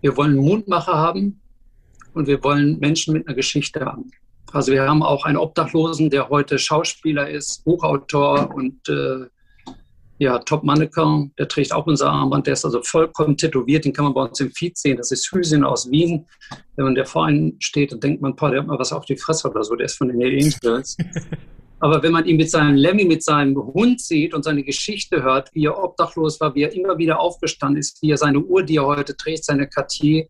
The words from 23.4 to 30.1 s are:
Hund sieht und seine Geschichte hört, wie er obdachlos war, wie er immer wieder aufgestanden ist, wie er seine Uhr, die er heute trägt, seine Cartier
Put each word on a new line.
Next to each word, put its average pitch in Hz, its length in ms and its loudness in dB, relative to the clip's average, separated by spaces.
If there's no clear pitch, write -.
Hund 214 420 2
sieht 165 340 -2
und 151 100 -4
seine 147 200 -2
Geschichte 165 580 -4
hört, 131 320 0
wie 151 120 0
er 151 120 0
obdachlos 165 600 -4
war, 147 160 -2
wie 143 80 2
er 151 100 -2
immer 185 240 -2
wieder 160 220 0
aufgestanden 151 580 -2
ist, - 240 -8
wie 151 100 2
er 143 60 2
seine 143 220 2
Uhr, 185 240 2
die 156 140 0
er 139 80 2
heute 143 300 -2
trägt, 160 280 -8
seine 139 240 0
Cartier 156 640 0